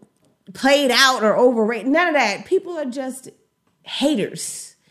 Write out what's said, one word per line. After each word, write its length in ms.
played 360
out 320
or 140
overrated. 520
None 200
of 60
that. 320
People 320
are 80
just 420
haters. 840